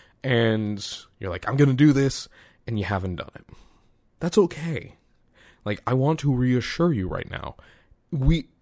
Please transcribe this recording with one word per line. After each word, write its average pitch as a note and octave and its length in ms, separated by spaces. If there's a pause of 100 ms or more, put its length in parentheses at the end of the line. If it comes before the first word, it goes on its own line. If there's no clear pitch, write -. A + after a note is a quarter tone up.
(240)
and A2 640 (320)
you're F#2+ 120
like, F2+ 180
"I'm C3 80
gonna C#3 160
do D3 180
this," C3+ 380 (360)
and A2+ 140
you F#2+ 60
haven't F#2 320
done - 180
it. - 100 (760)
That's E3+ 160
okay. E3 580 (680)
Like, G#2 200
I B2 100
want D3 240
to C#3+ 140
reassure B2+ 600
you F#2 160
right F2 200
now. - 280 (540)
We, D3+ 360 (140)